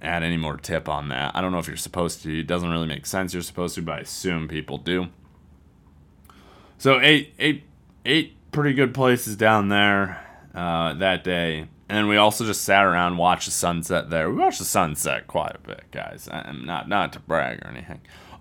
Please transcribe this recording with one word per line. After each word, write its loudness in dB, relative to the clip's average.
add -4
any 0
more -4
tip -6
on -4
that. -4
I -2
don't -2
know -2
if -4
you're -10
supposed -4
to. -4
It -6
doesn't -2
really -2
make -8
sense -4
you're -6
supposed -6
to, -8
but -6
I -8
assume -6
people -8
do. -2
So 4
ate, 6
ate, 0
ate 0
pretty 2
good 2
places 2
down 4
there, 2
uh, -2
that 0
day. -2
And -2
then 2
we 4
also 4
just -2
sat 8
around, 2
watched 2
the -6
sunset -2
there. 0
We -2
watched 0
the -8
sunset -2
quite -4
a -18
bit, -14
guys. -12
I, -8
I'm -12
not, -6
not 0
to -16
brag -2
or -14
anything. -14